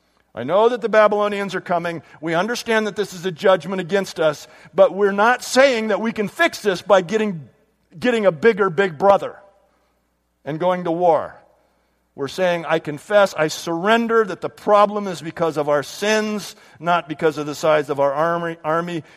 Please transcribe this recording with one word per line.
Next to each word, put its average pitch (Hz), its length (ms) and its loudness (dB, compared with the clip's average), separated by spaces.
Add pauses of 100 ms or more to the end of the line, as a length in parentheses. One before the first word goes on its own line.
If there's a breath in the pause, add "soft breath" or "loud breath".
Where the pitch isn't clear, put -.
(340)
I 113 80 -8
know 190 260 2
that 240 140 -2
the 226 80 -4
Babylonians 208 640 2
are 180 80 -6
coming. 170 400 -4 (180 loud breath)
We 160 140 -4
understand 220 540 -2
that 190 80 -8
this 196 180 -6
is 170 100 -12
a 190 80 -4
judgment 190 480 2
against 180 400 -4
us, 156 280 -2 (260 loud breath)
but 180 180 6
we're 196 200 0
not 226 300 2
saying 247 460 2
that 190 140 0
we 220 100 -2
can 202 160 -4
fix - 320 -2
this 190 220 -2
by 190 200 4
getting, 185 460 -4 (480)
getting 220 300 0
a 185 60 -2
bigger 196 360 0
big 175 300 -2
brother 190 400 2 (1080)
and 151 140 -6
going 180 240 0
to 170 80 -4
war. 165 460 0 (800)
We're 139 100 -6
saying, 175 380 -2
"I 160 160 0
confess, 196 540 0
I 156 120 0
surrender 220 760 0
that 180 160 -8
the 151 100 -6
problem 208 560 2
is 170 160 -8
because 165 340 -4
of 147 120 -2
our 147 160 2
sins, 214 720 -4 (240 loud breath)
not 165 280 0
because 156 300 -2
of 151 80 -6
the 147 80 -6
size 151 340 2
of 143 120 -2
our 139 120 2
army, 165 520 -2
army." 165 400 -4 (120)